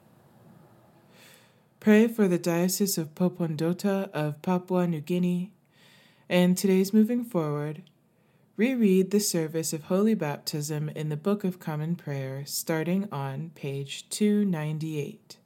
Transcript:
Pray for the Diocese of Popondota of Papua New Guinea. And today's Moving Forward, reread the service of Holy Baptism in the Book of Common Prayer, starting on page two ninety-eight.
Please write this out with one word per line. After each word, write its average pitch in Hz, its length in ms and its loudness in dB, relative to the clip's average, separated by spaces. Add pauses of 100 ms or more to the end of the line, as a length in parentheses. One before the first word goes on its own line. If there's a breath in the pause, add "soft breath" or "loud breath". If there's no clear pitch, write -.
(1800 soft breath)
Pray 214 300 6
for 220 180 2
the 180 100 2
Diocese 180 600 0
of 156 180 -6
Popondota 180 960 -2
of 151 300 -4
Papua 180 460 0
New 165 120 -2
Guinea. 180 540 -2 (760 soft breath)
And 180 300 4
today's 190 340 2
Moving 220 320 4
Forward, 151 600 -4 (760 soft breath)
reread 202 540 4
the 208 100 4
service 160 500 -2
of 151 120 -6
Holy 208 320 2
Baptism 151 760 -4
in 156 180 -6
the 151 80 -4
Book 202 300 -2
of 180 140 -4
Common 156 360 -4
Prayer, 139 500 -8
starting 175 640 -2
on 143 420 -8
page 139 580 -10
two 208 340 2
ninety-eight. 156 1040 -6